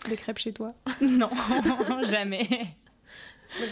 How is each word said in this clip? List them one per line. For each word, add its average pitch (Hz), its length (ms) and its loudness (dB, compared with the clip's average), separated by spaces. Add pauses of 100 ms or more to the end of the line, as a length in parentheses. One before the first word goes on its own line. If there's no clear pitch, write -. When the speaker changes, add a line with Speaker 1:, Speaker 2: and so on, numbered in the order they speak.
Speaker 1:
des 220 80 -2
crêpes 214 240 -6
chez 220 140 -4
toi ? 226 200 -8 (280)
Speaker 2:
Non, 254 280 6 (380)
<laughs> 254 420 0
jamais. 202 380 0 (1120)
Speaker 1:
Donc 226 120 -4